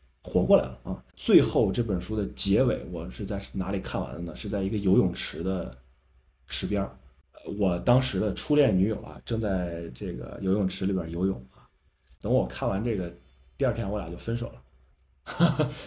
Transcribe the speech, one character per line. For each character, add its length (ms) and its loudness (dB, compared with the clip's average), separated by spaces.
活 240 2
过 120 6
来 80 6
了 180 -10
啊。 200 -8
最 260 6
后 300 4
这 140 0
本 160 -2
书 160 -4
的 180 -2
结 300 4
尾， 260 0
我 180 -6
是 160 -10
在 160 -6
哪 160 -4
里 80 -2
看 200 -6
完 140 -4
的 80 -8
呢？ 140 -6
是 140 -10
在 140 -2
一 60 0
个 80 -2
游 220 4
泳 160 4
池 280 -8
的 300 -4
池 180 -6
边 160 -2
儿。 120 -8
我 220 2
当 240 4
时 160 -2
的 160 0
初 220 0
恋 200 6
女 120 4
友 120 -4
啊， 240 -12
正 160 -2
在 540 -2
这 180 -8
个 300 -10
游 100 2
泳 160 2
池 160 -6
里 80 2
边 180 -2
游 140 -2
泳 120 2
啊。 100 -20
等 100 -2
我 180 4
看 200 -4
完 140 0
这 140 -2
个， 180 -4
第 80 -2
二 80 2
天 160 -4
我 80 -2
俩 140 -6
就 60 -8
分 200 -4
手 120 -6
了。 120 -18
<laughs> 460 2